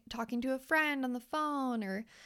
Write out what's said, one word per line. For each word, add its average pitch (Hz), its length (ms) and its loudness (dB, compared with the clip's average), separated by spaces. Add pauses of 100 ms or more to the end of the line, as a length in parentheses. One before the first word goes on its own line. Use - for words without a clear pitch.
talking 233 340 -4
to 262 120 2
a 262 40 -4
friend 294 460 2
on 247 80 0
the 247 80 -2
phone 269 640 0
or 196 220 -4 (200)